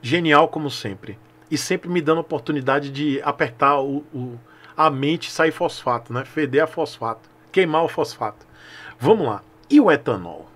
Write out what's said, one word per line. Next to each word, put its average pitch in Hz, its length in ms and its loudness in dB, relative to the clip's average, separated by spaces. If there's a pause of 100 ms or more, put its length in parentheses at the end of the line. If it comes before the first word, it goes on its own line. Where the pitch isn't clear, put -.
Genial 156 480 4
como 156 200 -6
sempre. 101 480 -10 (320)
E 156 80 -4
sempre 180 320 -4
me 175 120 0
dando 160 180 2
a 165 40 -4
oportunidade 143 680 -2
de 139 320 -4
apertar 143 560 0
o, 139 200 -2 (140)
o, 123 260 -10 (380)
a 156 140 4
mente 143 380 -2
e - 20 -12
sair 160 220 2
fosfato, 123 600 -4
né? 127 120 -6
Feder 143 400 0
a - 20 -2
fosfato. 127 640 -8 (220)
Queimar 165 320 2
o 156 40 0
fosfato. - 560 -6 (540)
Vamos 170 300 2
lá. 104 160 -6 (260)
E 294 100 8
o 202 120 6
etanol? 92 640 -4